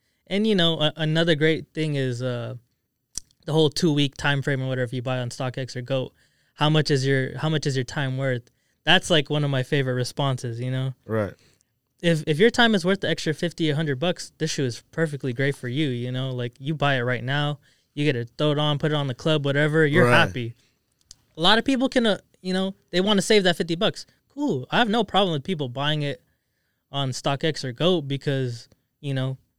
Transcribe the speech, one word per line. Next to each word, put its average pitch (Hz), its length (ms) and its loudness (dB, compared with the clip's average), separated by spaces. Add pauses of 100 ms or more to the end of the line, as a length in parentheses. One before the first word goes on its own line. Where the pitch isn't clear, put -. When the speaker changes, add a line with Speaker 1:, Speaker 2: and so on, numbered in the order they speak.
(260)
Speaker 1:
And, 202 200 0
you 214 80 4
know, 165 240 2
a-, 151 180 2
another 165 380 2
great 156 380 0
thing 156 220 -2
is, 127 280 -2
uh, 120 320 -6 (920)
the 156 80 -4
whole 156 160 4
two-week 147 480 0
time 143 240 0
frame 135 200 -2
or 131 60 -4
whatever 127 260 -2
you 127 60 -6
buy 127 200 -4
on 120 100 -6
StockX 127 440 -6
or 127 60 -8
goat. 127 320 -4 (400)
How 147 160 2
much 156 220 2
is 135 160 2
your, 135 320 0
how 151 100 -2
much 156 180 -2
is 135 100 -2
your 131 80 -2
time 131 340 -6
worth? 131 320 -4 (340)
That's, 180 240 4
like, 156 220 2
one 151 120 0
of 143 80 0
my 131 120 0
favorite 131 320 -2
responses, 123 640 -4
you 127 100 -4
know? 131 220 -4 (140)
Speaker 2:
Right. 107 260 -2 (720)
Speaker 1:
If, 170 240 2
if 151 120 0
your 220 120 6
time 233 240 4
is 170 100 0
worth 190 160 0
the - 80 -4
extra 160 240 -2
fifty, 160 380 -2
a 143 40 2
hundred 143 240 -2
bucks, 170 380 -4
this 156 140 -2
shoe 147 160 -2
is 117 160 -6 (100)
perfectly 147 400 -4
great 135 240 0
for - 120 -12
you, 139 200 -2
you 123 240 -4
know? 131 200 -4
Like, 123 280 -6
you 147 140 -4
buy 143 240 2
it 120 40 0
right 120 220 -2
now, 143 340 -2 (360)
you 147 100 -2
get 147 80 4
to 120 140 -4 (100)
throw 151 160 2
it 143 60 -2
on, 147 200 0
put 151 140 -2
it - 40 0
on 143 100 -2
the 127 80 -4
club, 156 320 0
whatever, 151 400 4
you're 143 180 6
Speaker 2:
Right. 123 240 6
Speaker 1:
happy. 113 260 -6 (840)
A 160 40 -8
lot 196 180 4
of 226 60 0
people 269 240 2
can, 240 180 2
uh, 202 120 2 (240)
you 185 100 -4
know, 190 220 -2 (160)
they 180 100 2
wanna 196 220 4
save 208 220 4
that 175 120 4
fifty 170 180 -2
bucks. 180 320 -2 (220)
Cool. 214 420 -4
I 160 80 0
have 233 100 4
no 226 140 2
problem 190 300 0
with 143 100 -2
people 147 260 -4
buying 147 340 -2
it 143 200 -6 (680)
on 139 180 -4
StockX 139 540 -2
or 127 80 -8
goat 170 300 0
because, 135 680 -4 (320)
you 139 140 -6
know, 131 220 -4 (220)